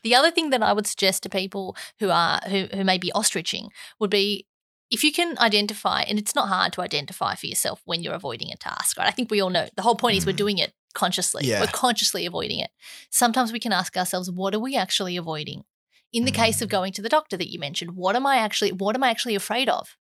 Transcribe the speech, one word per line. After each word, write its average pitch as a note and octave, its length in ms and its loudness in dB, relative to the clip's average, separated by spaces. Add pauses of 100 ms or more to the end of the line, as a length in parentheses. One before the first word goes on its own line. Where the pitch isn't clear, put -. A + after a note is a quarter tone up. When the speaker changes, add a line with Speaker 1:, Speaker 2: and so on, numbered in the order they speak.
Speaker 1:
The A3+ 120 4
other C#4+ 160 8
thing E4 200 0
that B3 120 4
I G#3 100 4
would G#3 140 0
suggest - 360 0
to - 60 -12
people F#3+ 480 -6 (240)
who G3+ 100 2
are, E3 380 2
who, F#3+ 260 0
who G3 100 -2
may F#3 140 2
be F3+ 140 -4
ostriching - 560 -2 (320)
would G#3 100 0
be G3+ 360 2 (440)
if A3 140 0
you D4+ 80 6
can E4+ 260 0
identify, G#3 640 2
and G#3 160 0
it's G#3 160 -4
not B3+ 140 0
hard F#3 260 0
to F#3+ 80 -4
identify D3 540 -4
for - 100 -12
yourself - 380 -4
when E3+ 180 -4
you're E3 100 -6
avoiding C#3+ 400 -8
a - 40 -12
task, - 420 -4
right? - 80 2
I - 60 6
think B3 180 -4
we G#3 100 2
all F#3+ 100 0
know. F3+ 260 0
The G3 60 -4
whole A#3 120 6
point A3 220 2
is F3 100 0
we're F#3+ 60 0
Speaker 2:
Mm. C#3+ 120 -2
Speaker 1:
doing G3+ 140 0
it - 140 0 (220)
consciously. - 520 0
Speaker 2:
Yeah. G#3 140 2
Speaker 1:
We're G#3 80 2
consciously G#3+ 580 0
avoiding E3+ 320 -4
it. - 120 -6 (380)
Sometimes A#3 440 2
we A#3 80 -6
can A3+ 120 -2
ask F3+ 240 0
ourselves, F#3 340 -2
"What F#3 240 -2
are G#3+ 60 0
we C4 160 -4
actually F#3 400 0
avoiding?" D#3+ 480 -6 (480)
In A#3 120 2
the C4+ 80 4
case A3+ 280 2
of A3 80 -4
Speaker 2:
Mm. - 40 -2
Speaker 1:
going F#3+ 220 0
to G3+ 80 -8
the A3 60 -6
doctor D4+ 300 2
that F3 140 -4
you E3+ 80 -10
mentioned, E3+ 320 -6
what F#3 240 0
am C4+ 100 2
I C#4 120 4
actually, G#3+ 340 2
what G3 240 0
am C4+ 80 2
I B3+ 60 4
actually A3+ 260 -2
afraid A#3 340 0
of? - 320 -4